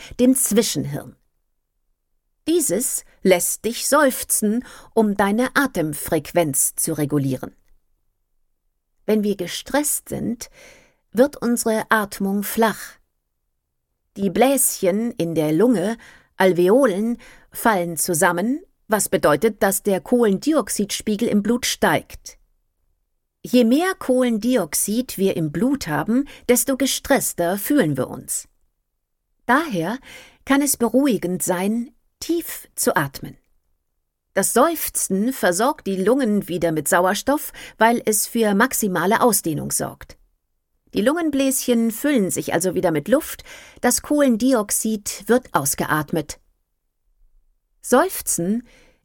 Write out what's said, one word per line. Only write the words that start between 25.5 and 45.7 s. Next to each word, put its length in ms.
Blut 340
haben, 420
desto 280
gestresster 800
fühlen 400
wir 120
uns. 400
Daher 520
kann 160
es 160
beruhigend 640
sein, 500
tief 540
zu 220
atmen. 420
Das 180
Seufzen 800
versorgt 540
die 100
Lungen 520
wieder 240
mit 160
Sauerstoff, 640
weil 280
es 220
für 280
maximale 640
Ausdehnung 500
sorgt. 460
Die 80
Lungenbläschen 880
füllen 400
sich 240
also 200
wieder 160
mit 180
Luft, 360
das 220
Kohlendioxid 1200
wird 260
ausgeatmet. 840